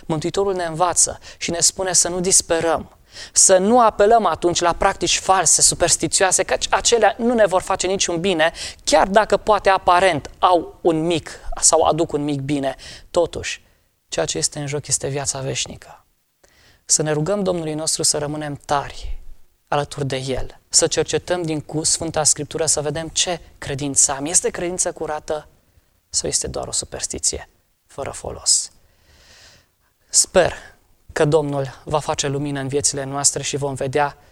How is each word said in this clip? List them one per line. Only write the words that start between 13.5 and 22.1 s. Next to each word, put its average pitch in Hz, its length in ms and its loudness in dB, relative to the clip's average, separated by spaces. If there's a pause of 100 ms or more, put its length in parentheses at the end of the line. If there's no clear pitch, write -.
ceea 160 180 -2
ce - 120 -6
este 156 200 -4
în 147 80 -6
joc 139 200 -6
este 139 220 -4
viața 135 320 -4
veșnică. - 640 -8 (800)
Să - 180 0
ne 151 100 0
rugăm 180 300 0
Domnului 170 320 -2
nostru 156 280 -4
să 151 160 0
rămânem 147 460 -6
tari - 500 -4 (540)
alături 143 380 -2
de 135 100 -4
El, 131 520 -6
să - 180 2
cercetăm 160 560 -2
din 156 180 -4
cu 151 240 -6
Sfânta 156 400 -2